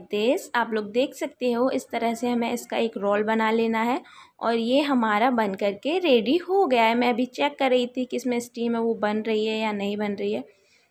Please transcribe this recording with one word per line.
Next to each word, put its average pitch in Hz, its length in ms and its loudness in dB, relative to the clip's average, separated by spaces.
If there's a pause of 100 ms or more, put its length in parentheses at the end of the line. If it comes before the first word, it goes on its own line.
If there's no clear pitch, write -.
(140)
this, 220 420 0
आप 226 180 0
लोग 214 180 -4
देख 269 220 0
सकते 269 380 -4
हो 240 180 0
इस - 200 -4
तरह 233 240 -2
से 240 160 -4
हमें 240 240 0
इसका 233 240 -6
एक 226 200 -2
roll 202 260 0
बना 220 280 0
लेना 226 300 0
है। 247 200 0 (380)
और 233 160 0
ये 240 260 2
हमारा 240 500 2
बन 214 240 0
करके 214 440 -2
ready 262 380 4
हो 370 300 2
गया 240 160 4
है। 226 120 4
मैं 247 140 2
अभी 247 160 0
check 285 340 -4
कर 262 100 2
रही 247 180 2
थी 254 180 -4
कि 247 120 -6
इसमें 240 220 -2
steam 233 360 -4
है 226 60 0
वो 226 120 0
बन 208 280 0
रही 214 240 0
है 220 140 -2
या 220 120 -2
नहीं 202 260 -4
बन 208 180 -4
रही 202 180 -4
है। 254 100 -6 (480)